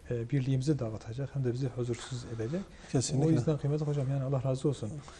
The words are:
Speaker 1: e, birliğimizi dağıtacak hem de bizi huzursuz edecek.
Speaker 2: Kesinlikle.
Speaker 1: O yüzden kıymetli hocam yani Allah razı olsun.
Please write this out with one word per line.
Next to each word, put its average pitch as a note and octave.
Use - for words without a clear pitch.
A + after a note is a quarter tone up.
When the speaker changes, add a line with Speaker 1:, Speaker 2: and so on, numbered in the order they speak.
Speaker 1:
e, A#2
birliğimizi C3+
dağıtacak A2+
hem C3+
de A#2+
bizi C3
huzursuz A#2+
edecek. B2
Speaker 2:
Kesinlikle. C#3+
Speaker 1:
O -
yüzden D3
kıymetli D3+
hocam C#3+
yani C#3
Allah C3+
razı C3+
olsun. A#2